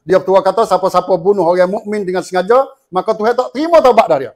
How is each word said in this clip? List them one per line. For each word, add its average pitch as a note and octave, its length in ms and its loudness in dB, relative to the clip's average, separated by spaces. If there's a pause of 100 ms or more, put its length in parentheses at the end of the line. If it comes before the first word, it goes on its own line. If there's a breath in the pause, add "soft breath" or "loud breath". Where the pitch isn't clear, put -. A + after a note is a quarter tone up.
dia F3+ 160 2
fatwa F#3 240 2
kata, A3 240 0
siapa-siapa F#3 480 0
bunuh F#3 280 0
orang F3+ 240 2
mukmin G#3 360 -6
dengan F3+ 160 -4
sengaja, F#3 440 0 (280)
maka F#3 240 -4
Tuhan G#3+ 160 -2
tak A#3+ 240 -4
terima D#4+ 240 2
taubat B3+ 280 4
dari C3+ 200 -2
dia. G#2+ 80 -18